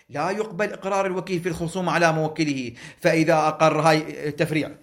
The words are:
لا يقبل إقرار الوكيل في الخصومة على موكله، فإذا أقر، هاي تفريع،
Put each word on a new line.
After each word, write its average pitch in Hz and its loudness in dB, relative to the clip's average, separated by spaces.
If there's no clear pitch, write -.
لا 147 -4
يقبل 208 -4
إقرار 196 -2
الوكيل 185 -4
في 175 -4
الخصومة 170 -4
على 165 4
موكله، 156 -2
فإذا 165 4
أقر، 156 4
هاي 151 2
تفريع، 151 -2